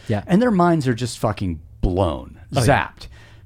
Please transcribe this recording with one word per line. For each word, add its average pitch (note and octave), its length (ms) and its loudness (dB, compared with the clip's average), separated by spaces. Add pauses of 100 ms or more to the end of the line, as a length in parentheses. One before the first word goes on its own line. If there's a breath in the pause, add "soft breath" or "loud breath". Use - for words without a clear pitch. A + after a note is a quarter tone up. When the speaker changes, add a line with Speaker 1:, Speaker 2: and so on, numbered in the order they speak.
Speaker 1:
Yeah. G#2 200 -2
Speaker 2:
and F3+ 140 4
their B3 100 2
minds F3 380 2
are B2 60 2
just A#2+ 240 -6
fucking F#2+ 420 -4 (220)
blown, F2 560 -2 (180)
Speaker 1:
Oh, - 80 2
yeah. A#2 280 2
Speaker 2:
zapped. - 160 -20 (380 soft breath)